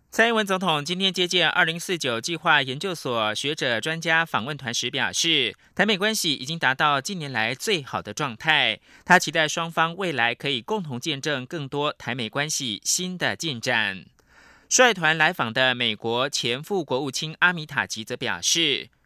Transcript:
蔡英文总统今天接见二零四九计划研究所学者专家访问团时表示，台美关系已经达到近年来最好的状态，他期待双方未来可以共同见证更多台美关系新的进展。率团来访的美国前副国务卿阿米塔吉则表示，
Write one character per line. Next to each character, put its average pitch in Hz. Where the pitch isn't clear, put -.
蔡 226
英 233
文 214
总 190
统 160
今 180
天 190
接 180
见 175
二 -
零 165
四 180
九 120
计 170
划 151
研 135
究 190
所 113
学 139
者 123
专 160
家 165
访 113
问 147
团 117
时 123
表 123
示， 139
台 190
美 208
关 208
系 170
已 127
经 160
达 135
到 147
近 190
年 143
来 117
最 185
好 104
的 104
状 131
态， 135
他 180
期 160
待 156
双 170
方 165
未 185
来 120
可 139
以 127
共 214
同 131
见 139
证 135
更 147
多 143
台 -
美 120
关 143
系 123
新 180
的 127
进 127
展。 104
率 240
团 165
来 160
访 123
的 131
美 120
国 120
前 131
副 185
国 131
务 143
卿 156
阿 180
米 156
塔 123
吉 -
则 123
表 104
示， 147